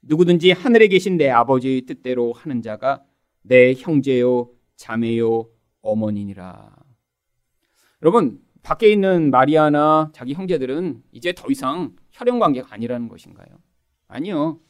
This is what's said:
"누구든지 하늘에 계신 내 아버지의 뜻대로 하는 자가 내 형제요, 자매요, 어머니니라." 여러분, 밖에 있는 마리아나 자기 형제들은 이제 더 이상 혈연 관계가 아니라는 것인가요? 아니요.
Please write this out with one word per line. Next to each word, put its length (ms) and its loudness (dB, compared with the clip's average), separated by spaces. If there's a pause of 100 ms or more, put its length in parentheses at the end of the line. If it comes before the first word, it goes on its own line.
"누구든지 480 2
하늘에 380 4
계신 280 0
내 140 2
아버지의 520 0
뜻대로 500 -6
하는 300 -10
자가 420 -6 (380)
내 320 6
형제요, 760 0 (260)
자매요, 720 -4 (340)
어머니니라." 960 -8 (1300)
여러분, 380 2 (220)
밖에 300 2
있는 380 2
마리아나 840 2
자기 200 -12
형제들은 680 -6 (100)
이제 200 -8
더 180 -14
이상 460 -6 (140)
혈연 280 -4
관계가 340 -2
아니라는 360 -10
것인가요? 400 -20 (580)
아니요. 640 -8